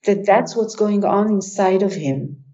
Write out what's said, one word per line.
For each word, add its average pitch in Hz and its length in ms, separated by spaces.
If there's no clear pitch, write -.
that 196 200
that's 214 320
what's 214 200
going 208 280
on 208 240
inside 190 540
of 190 100
him. 139 600